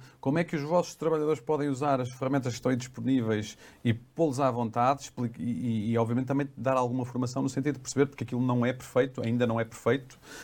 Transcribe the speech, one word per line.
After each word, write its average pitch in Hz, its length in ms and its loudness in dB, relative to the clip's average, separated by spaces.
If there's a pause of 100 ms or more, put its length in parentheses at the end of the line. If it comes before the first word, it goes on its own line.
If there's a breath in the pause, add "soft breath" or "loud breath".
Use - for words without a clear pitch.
(200 loud breath)
como 143 200 0
é 175 40 2
que 170 140 -4
os 143 40 -2
vossos 170 320 0
trabalhadores 151 460 0
podem 147 300 -2
usar 139 320 2
as 123 100 -4
ferramentas 131 400 0
que 113 80 -8
estão 131 100 0
aí 131 60 2
disponíveis 117 800 -2 (260 loud breath)
e 117 100 4
pô-los 139 480 -2
à 135 100 4
vontade, 120 520 0
expli-, 120 360 -6
e, - 40 -6
e, 113 480 -2
e, 113 60 2
obviamente, 117 280 2
também 139 300 0
dar 131 200 0
alguma 127 300 0
formação 123 360 -4
no 135 80 0
sentido 135 260 -2
de 131 40 -12
perceber, - 280 2
porque - 180 -8
aquilo 123 200 -2
não 123 200 2
é 127 80 2
perfeito, 131 520 0
ainda 120 220 2
não 113 120 0
é 113 40 0
perfeito, 131 560 -2 (240 loud breath)